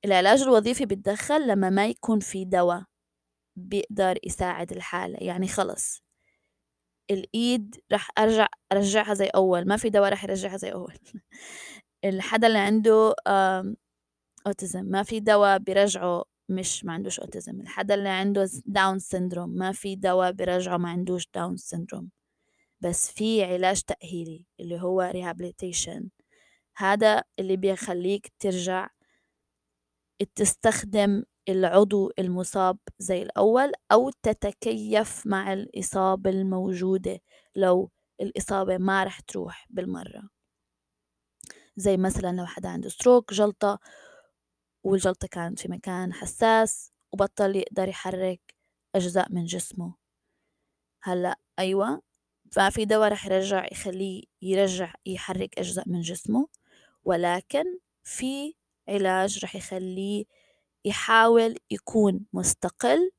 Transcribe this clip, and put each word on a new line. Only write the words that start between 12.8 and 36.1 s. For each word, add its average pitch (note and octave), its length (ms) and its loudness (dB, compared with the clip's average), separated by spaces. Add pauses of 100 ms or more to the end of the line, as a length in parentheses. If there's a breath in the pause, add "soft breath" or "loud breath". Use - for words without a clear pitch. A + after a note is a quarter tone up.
آمم، F#3+ 500 2 (720)
أوتيزم F#3+ 380 -6
ما F#3+ 180 -2
في A3 180 -4
دواء G#3 380 6
بيرجعه F#3+ 680 0 (240)
مش F#3 360 -6
ما F3+ 80 -6
عندوش F#3 280 -8
أوتيزم. - 400 -12
الحدا G3+ 340 -2
اللي G3+ 140 -2
عنده G3 360 0
ز-، - 220 -6
داون F#3+ 320 2
سيندروم F3+ 520 -6
ما F#3 220 -4
في G3 240 -8
دواء F#3 360 2
بيرجعه F3+ 440 -2
ما F3 140 -2
عندوش F3+ 440 -4
داون F3+ 220 -6
سيندروم، F3 540 -10 (680)
بس F3 320 -2
في G#3+ 320 2
علاج F#3 380 0
تأهيلي E3 640 -10 (140)
اللي E3+ 220 -8
هو F#3 320 0
rehabilitation. F3 880 -8 (720)
هذا G#3 480 4 (140)
اللي F#3+ 180 0
بيخليك F#3+ 840 -2
ترجع F#3 480 -2 (1500)
تستخدم G#3 880 2 (260)
العضو F#3+ 680 4
المصاب F#3 600 0 (200)
زي F#3 240 -4
الأول، A#3 500 2 (200)
أو B3 180 6 (120)
تتكيف G#3+ 1040 -2
مع G3 260 -2
الإصابة F#3+ 800 -2